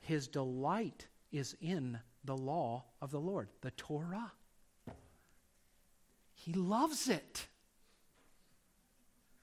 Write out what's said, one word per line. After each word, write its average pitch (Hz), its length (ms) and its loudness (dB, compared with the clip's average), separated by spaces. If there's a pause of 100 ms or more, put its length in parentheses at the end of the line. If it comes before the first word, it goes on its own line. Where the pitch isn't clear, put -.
"His 151 260 0
delight 139 800 0 (240)
is 139 300 -2
in 135 400 0 (240)
the 135 120 -2
law 131 500 0 (140)
of 139 120 -6
the 143 80 0
Lord," 160 280 0 (120)
the 127 100 -4
Torah. 170 600 -4 (2000)
He - 180 -6
loves 220 560 4
it. - 380 0 (2000)